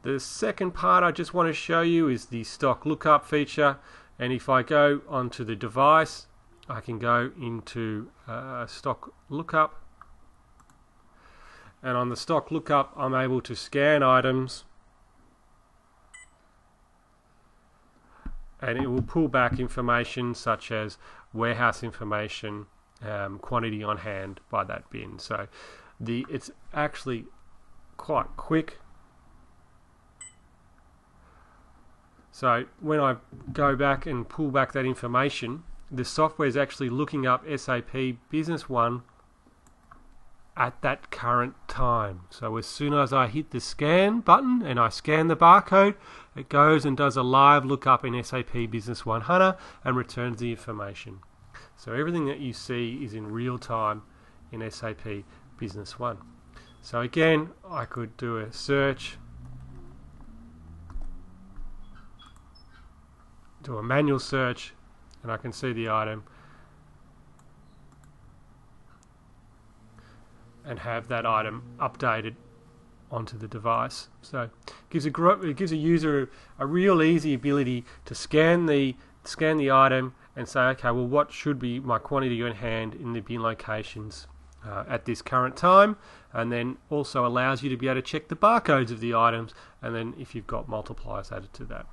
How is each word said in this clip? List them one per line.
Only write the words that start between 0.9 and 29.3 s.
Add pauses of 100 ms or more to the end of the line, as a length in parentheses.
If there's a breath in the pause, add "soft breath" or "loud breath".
I
just
want
to
show
you
is
the
stock
lookup
feature, (380 loud breath)
and
if
I
go
onto
the
device, (420)
I
can
go (100)
into, (180)
uh,
stock (140)
lookup, (2000 loud breath)
and
on
the
stock
lookup
I'm
able
to
scan
items, (4000 loud breath)
and
it
will
pull
back
information
such
as (360 loud breath)
warehouse
information, (340)
um,
quantity
on
hand (100)
by
that
bin.
So (520 loud breath)
the,
it's (240)
actually (720)
quite
quick. (3500 soft breath)